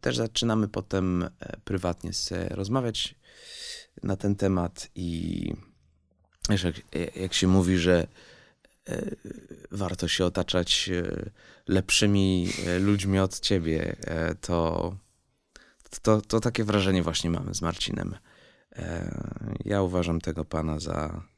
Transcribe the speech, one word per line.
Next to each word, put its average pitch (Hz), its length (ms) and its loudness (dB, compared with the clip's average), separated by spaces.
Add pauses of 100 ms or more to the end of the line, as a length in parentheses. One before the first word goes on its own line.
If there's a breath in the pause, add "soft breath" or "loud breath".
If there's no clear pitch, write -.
też 123 160 -2
zaczynamy 110 520 2
potem, 92 540 0
e, - 420 -8
prywatnie 87 480 -2
se 90 360 -4
rozmawiać 104 640 -4 (880 loud breath)
na 98 140 0
ten 101 200 2
temat 92 580 0
i 82 580 -4 (1000)
wiesz, 98 120 2
jak, 85 120 0 (420)
jak 92 180 -4
się - 120 2
mówi, 92 320 6
że, 87 280 6 (800 loud breath)
e, - 220 -6 (600)
warto 90 380 -2
się - 160 2
otaczać, 90 640 0
e, 90 420 -4 (360 loud breath)
lepszymi, 95 840 4 (180)
e, 87 120 0
ludźmi 98 400 2
od 95 220 0
ciebie, 85 600 0
e, 80 340 -2
to, 85 600 0 (1040 loud breath)
to, 107 180 6
to 110 200 0
takie 113 240 0
wrażenie 95 380 4
właśnie 85 280 0
mamy - 240 -2
z - 80 -4
Marcinem. 85 520 -4 (600 soft breath)
E, 85 340 -6 (540)
ja 101 180 2
uważam 87 380 2
tego 82 240 -4
pana 78 340 -2
za 80 440 -4 (160)